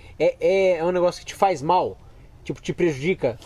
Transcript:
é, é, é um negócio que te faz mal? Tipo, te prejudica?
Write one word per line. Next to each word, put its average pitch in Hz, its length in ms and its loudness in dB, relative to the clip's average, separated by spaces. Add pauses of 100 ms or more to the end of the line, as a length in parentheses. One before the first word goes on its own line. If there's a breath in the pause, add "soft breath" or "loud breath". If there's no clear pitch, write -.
(180 loud breath)
é, 170 220 2
é, 185 380 2
é 156 80 -4
um 180 60 0
negócio 180 280 0
que - 60 -20
te - 100 -12
faz 185 260 0
mal? 156 360 0 (440 soft breath)
Tipo, - 200 -10
te - 120 -6
prejudica? 151 720 -2